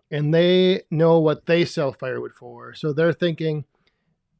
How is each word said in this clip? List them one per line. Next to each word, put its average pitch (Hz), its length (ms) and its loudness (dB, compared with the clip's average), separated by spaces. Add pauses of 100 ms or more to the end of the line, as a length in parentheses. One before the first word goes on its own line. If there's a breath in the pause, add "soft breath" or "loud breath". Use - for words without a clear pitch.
and 147 240 -2
they 185 560 2
know 165 300 4
what 151 260 0
they 170 200 2
sell 143 280 -4
firewood 123 400 -10
for. 120 400 -20
So 156 200 -6
they're 160 200 2
thinking, 160 520 -4 (760)